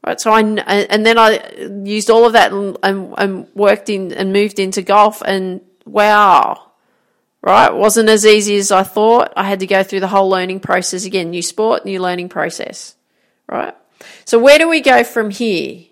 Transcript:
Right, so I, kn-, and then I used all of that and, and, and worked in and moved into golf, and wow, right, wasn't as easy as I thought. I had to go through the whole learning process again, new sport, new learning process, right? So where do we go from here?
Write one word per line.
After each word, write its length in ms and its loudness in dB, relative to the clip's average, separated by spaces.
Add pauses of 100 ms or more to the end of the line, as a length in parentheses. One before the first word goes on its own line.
Right, 180 -6
so 100 0
I, 120 4
kn-, 160 -2
and 440 -2
then 140 4
I 220 4 (440)
used 280 -4
all 140 6
of 80 2
that 180 4
and, 320 -8
and, 340 -4
and 380 -4
worked 340 0
in 240 -6
and 180 -4
moved 280 0
into 240 -4
golf, 400 2
and 380 -6 (220)
wow, 880 2 (720)
right, 320 4
wasn't 360 2
as 140 4
easy 340 4
as 140 -2
I 120 2
thought. 520 0
I 100 -4
had 160 -4
to 60 -8
go 140 2
through 200 -4
the 60 -4
whole 220 2
learning 300 -2
process 460 -4
again, 260 -4
new 100 -8
sport, 440 -4
new 140 -8
learning 300 -6
process, 680 -10 (520)
right? 260 -8 (520)
So 120 0
where 220 6
do 100 2
we 100 0
go 240 2
from 280 -6
here? 600 -6